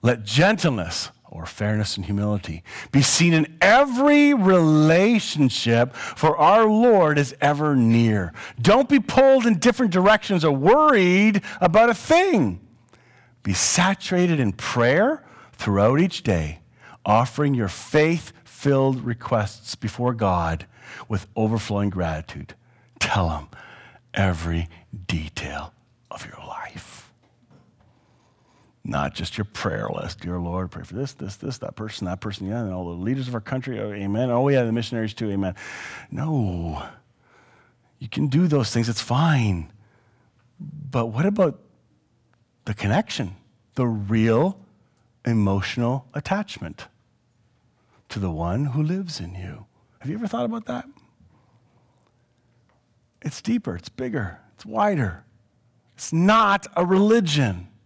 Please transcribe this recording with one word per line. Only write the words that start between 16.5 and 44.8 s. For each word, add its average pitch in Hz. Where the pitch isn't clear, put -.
offering 131
your 113
faith-filled 139
requests 113
before 123
God 87
with 104
overflowing 107
gratitude. 80
Tell 90
him 76
every 85
detail -
of -
your -
life. -
Not 69
just -
your 107
prayer 53
list. -
"Dear 87
Lord, 87
pray 82
for -
this, 135
this, -
this, 151
that -
person, 107
that 92
person, 95
yeah, 113
and 101
all 90
the 87
leaders 127
of 123
our 113
country, 127
oh, 107
amen. 101
Oh, 127
yeah, 131
the 113
missionaries 113
too, 110
amen." 98
No. 98
You 117
can -
do 151
those 143
things, 117
it's 117
fine. 117
But -
what 117
about 196
the 107
connection, 104
the 127
real 113